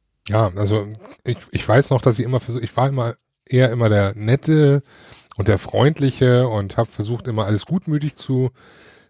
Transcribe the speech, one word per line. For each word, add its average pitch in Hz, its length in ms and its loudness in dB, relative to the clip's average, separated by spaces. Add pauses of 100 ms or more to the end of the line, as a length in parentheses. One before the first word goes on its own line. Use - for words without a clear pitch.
(280)
Ja, 107 280 0
also 104 300 -2 (380)
ich, 123 140 -6 (140)
ich - 160 -6
weiß 123 220 4
noch, 127 120 2
dass 123 180 0
ich 123 60 -2
immer 123 140 -2
versuch-, 120 220 -8
ich 113 160 -10
war 127 100 2
immer 123 280 -4 (300)
eher 127 260 2
immer 117 180 0
der 98 240 2
Nette 139 680 2 (540)
und 101 100 0
der 104 100 4
Freundliche 127 880 2
und 101 300 -4
hab 113 100 0
versucht, 113 400 -8
immer 110 180 -2
alles 104 200 -2
gutmütig 151 520 -4
zu, 127 340 -2 (580)